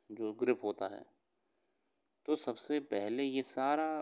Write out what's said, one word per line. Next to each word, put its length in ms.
जो 200
ग्रिप 320
होता 220
है, 280
तो 80
सबसे 420
पहले 320
ये 200
सारा 440